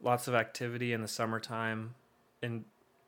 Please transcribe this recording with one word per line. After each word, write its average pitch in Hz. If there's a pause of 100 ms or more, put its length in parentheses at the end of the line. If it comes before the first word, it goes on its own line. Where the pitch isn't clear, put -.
lots 123
of 127
activity 120
in 113
the 107
summertime, 113 (460)
and 117 (420)